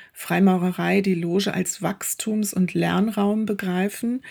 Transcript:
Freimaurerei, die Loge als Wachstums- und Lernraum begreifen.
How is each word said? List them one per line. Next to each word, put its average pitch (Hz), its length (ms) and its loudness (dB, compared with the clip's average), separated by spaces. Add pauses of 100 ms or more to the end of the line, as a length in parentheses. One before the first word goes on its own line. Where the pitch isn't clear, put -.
(120)
Freimaurerei, 180 880 2
die 190 140 0
Loge 175 400 0
als - 280 -4
Wachstums- 202 720 -4
und 185 200 0
Lernraum 202 720 2
begreifen. 202 840 -2